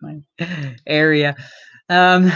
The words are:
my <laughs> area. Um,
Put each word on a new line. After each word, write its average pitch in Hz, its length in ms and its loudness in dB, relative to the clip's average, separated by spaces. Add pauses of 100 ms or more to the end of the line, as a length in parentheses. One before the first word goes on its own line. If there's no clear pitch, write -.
my 151 200 -16 (180)
<laughs> 147 480 -12
area. 151 480 0 (540)
Um, 180 480 4